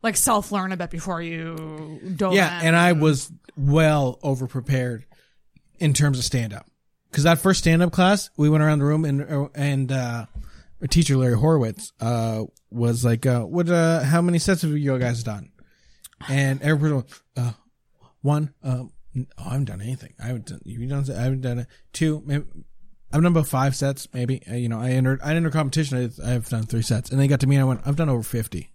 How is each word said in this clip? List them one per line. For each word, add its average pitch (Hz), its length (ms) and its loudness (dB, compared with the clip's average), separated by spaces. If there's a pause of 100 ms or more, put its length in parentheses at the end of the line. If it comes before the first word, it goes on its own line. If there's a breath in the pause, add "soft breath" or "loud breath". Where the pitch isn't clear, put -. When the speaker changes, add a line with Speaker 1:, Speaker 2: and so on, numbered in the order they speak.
Speaker 1:
Like, 226 140 -2
self-learn 202 560 0
a 185 40 -4
bit 170 140 -6
before 170 320 -6
you 160 760 -10 (160)
dove 185 180 0
Speaker 2:
Yeah, 175 260 2
Speaker 1:
in. 165 80 2
Speaker 2:
and 165 80 6
I 175 160 6
was 151 380 2 (260)
well 143 640 4
over-prepared 127 840 -4 (760 soft breath)
in 151 140 2
terms 139 260 2
of 123 60 -4
stand-up. 113 420 -4 (460)
'Cause 143 120 2
that 165 160 6
first 190 200 4
stand-up 170 320 4
class, 190 460 2
we 147 100 4
went 151 160 4
around 151 160 4
the 139 60 2
room 156 180 2
and, 143 500 -2
and, 135 380 -2
uh, 120 340 -4 (560 loud breath)
a 139 60 -4
teacher, 143 280 4
Larry 127 200 2
Horowitz, 135 640 0
uh, 113 440 -2 (260)
was 117 340 0
like, 117 220 2
uh, 123 160 2
"What, 165 260 -2
uh, 165 340 4
how 160 200 2
many 175 160 2
sets 180 240 0
have 160 140 0
you 139 220 0
guys 120 240 -2
done?" 104 280 -8 (760 loud breath)
And 135 340 0
everybody 151 320 2
went, 123 140 -4 (280)
"Uh, 120 160 -2 (720 soft breath)
one, 147 400 0
uh, 127 220 -4 (300)
n-, 131 120 -6 (120)
oh, - 60 -14
I - 60 -10
haven't 135 160 -2
done 98 160 -10
anything. 123 400 -10
I 110 40 -10
haven't 117 200 -8
done, - 180 -14
you 117 220 -10
done, 139 240 -4
I 110 120 -4
haven't 131 200 -2
done 123 180 -4
it. 120 60 -10 (260 soft breath)
Two, 156 320 -2
maybe, 143 200 -4 (680)
I've 147 100 2
done 170 100 4
about 160 160 2
five 131 280 0
sets, 135 380 -4
maybe." 123 340 -2
Uh, 104 60 -8
you 120 160 -2
know, 110 100 -4
I 127 120 -2
entered, 131 300 2
I 147 120 -2
entered 165 180 0
competition. 139 640 -2 (100)
I, 120 100 0
I've 117 140 -4
done 113 140 -2
three 113 200 -2
sets. 123 280 -2
And 135 100 2
they 139 80 6
got 139 120 4
to 135 60 2
me 139 100 4
and 135 60 4
I 131 40 4
went, 127 180 0
"I've 143 120 0
done 160 120 0
over 120 140 0
fifty." - 520 -6